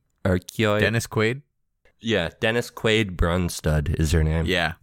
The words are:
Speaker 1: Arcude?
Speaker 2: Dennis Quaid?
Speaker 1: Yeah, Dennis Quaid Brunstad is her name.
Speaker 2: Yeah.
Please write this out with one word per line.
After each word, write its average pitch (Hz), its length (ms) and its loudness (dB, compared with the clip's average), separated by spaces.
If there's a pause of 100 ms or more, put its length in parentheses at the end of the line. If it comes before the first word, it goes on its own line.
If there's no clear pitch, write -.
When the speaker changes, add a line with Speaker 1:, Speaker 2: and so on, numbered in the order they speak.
(240)
Speaker 1:
Arcude? 104 560 0
Speaker 2:
Dennis 107 260 0
Quaid? 117 360 -2 (580)
Speaker 1:
Yeah, 101 280 0 (120)
Dennis 117 300 0
Quaid 107 460 0
Brunstad 82 840 0
is 78 140 2
her 82 100 4
name. 80 220 0
Speaker 2:
Yeah. 85 380 0